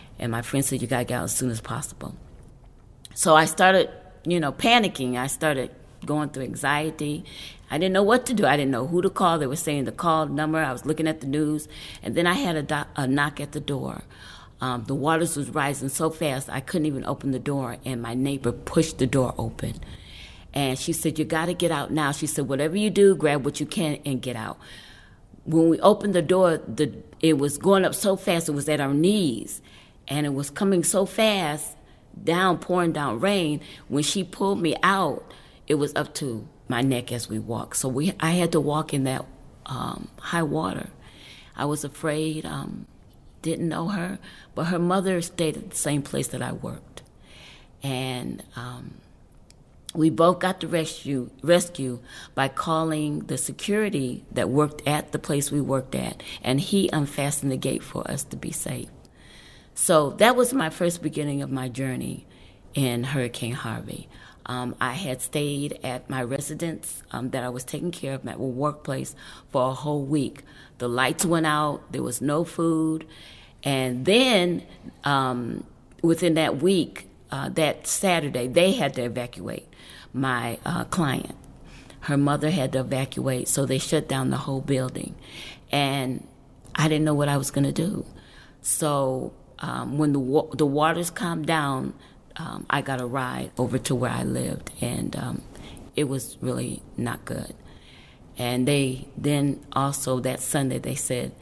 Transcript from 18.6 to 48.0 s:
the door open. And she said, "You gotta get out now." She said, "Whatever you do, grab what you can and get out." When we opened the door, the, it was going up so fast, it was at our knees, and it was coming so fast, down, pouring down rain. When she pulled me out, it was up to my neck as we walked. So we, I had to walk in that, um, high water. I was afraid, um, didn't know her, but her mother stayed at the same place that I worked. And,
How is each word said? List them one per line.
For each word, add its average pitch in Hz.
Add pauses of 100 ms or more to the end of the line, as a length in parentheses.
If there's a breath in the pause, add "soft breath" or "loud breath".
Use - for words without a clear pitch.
the 139
door 127
open. 113 (720 loud breath)
And 135
she -
said, 160
"You 151
gotta 165
get 170
out 143
now." 143
She 147
said, 143
"Whatever 143
you 208
do, 196
grab 143
what 147
you 151
can 156
and 131
get 120
out." 110 (880 loud breath)
When 165
we 156
opened 208
the 175
door, 175
the, 120 (280)
it 160
was 143
going 190
up 135
so 196
fast, 170
it -
was 143
at 151
our 139
knees, 170 (440 soft breath)
and 147
it 143
was 139
coming 196
so 196
fast, 190 (460 soft breath)
down, 180
pouring 175
down 139
rain. 170 (280 loud breath)
When 143
she 185
pulled 196
me 156
out, 185 (340 loud breath)
it 151
was 143
up 147
to 113 (220)
my 123
neck 123
as 120
we 110
walked. 113
So 135
we, 143
I 160
had 170
to 165
walk 147
in 139
that, 131 (400)
um, - (100)
high 170
water. 156 (640 loud breath)
I -
was 151
afraid, 156
um, 139 (540)
didn't 165
know 165
her, 180 (360 loud breath)
but 147
her 175
mother 180
stayed 156
at -
the -
same 143
place 139
that 127
I 123
worked. - (800 loud breath)
And, 127 (120)